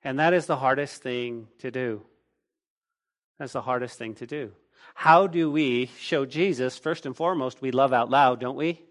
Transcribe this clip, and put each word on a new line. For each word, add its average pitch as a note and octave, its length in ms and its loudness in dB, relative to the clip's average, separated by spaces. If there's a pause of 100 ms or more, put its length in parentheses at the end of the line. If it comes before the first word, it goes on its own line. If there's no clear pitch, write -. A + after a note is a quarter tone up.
And C3+ 140 -4
that E3 160 4
is F3 100 2
the D#3 120 0
hardest C3+ 460 0
thing A#2+ 460 -8 (120)
to B2+ 100 -8
do. A#2 320 -6 (1400)
That's C#3 160 -12
the B2+ 80 -6
hardest B2 340 -4
thing A2+ 200 -10
to B2 100 -14
do. B2+ 260 -10 (420)
How E3+ 320 6
do E3 240 0
we B2+ 480 0
show C#3+ 260 -2
Jesus? B2+ 540 -2
First D#3 260 -6
and C3 120 -8
foremost, D#3 440 -2
we C3 120 -4
love C3 200 4
out A#2+ 160 2
loud, B2+ 320 4
don't B2+ 160 -6
we? D#3+ 340 -4